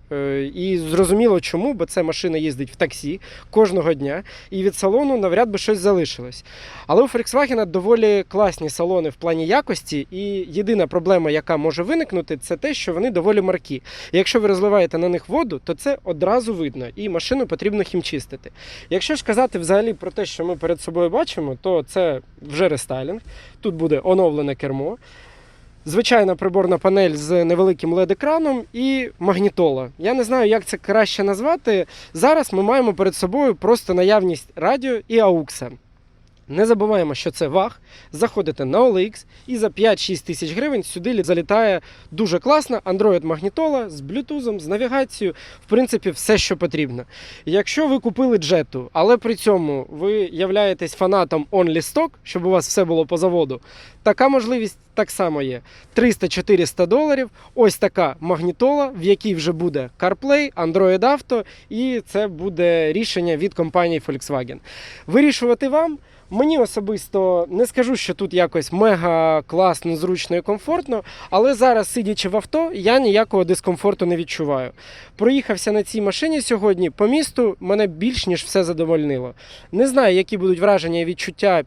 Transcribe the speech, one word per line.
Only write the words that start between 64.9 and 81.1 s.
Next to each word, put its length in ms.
Вирішувати 600
вам. 280
Мені 260
особисто 920
не 160
скажу, 300
що 180
тут 200
якось 380
мега 680
класно, 540
зручно 400
і 60
комфортно, 640
але 240
зараз, 340
сидячи 420
в 60
авто, 380
я 260
ніякого 440
дискомфорту 640
не 100
відчуваю. 560
Проїхався 560
на 120
цій 180
машині 400
сьогодні 480
по 180
місту, 520
мене 280
більш 400
ніж 160
все 200
задовольнило. 720
Не 160
знаю, 280
які 220
будуть 220
враження 400
і 60
відчуття 600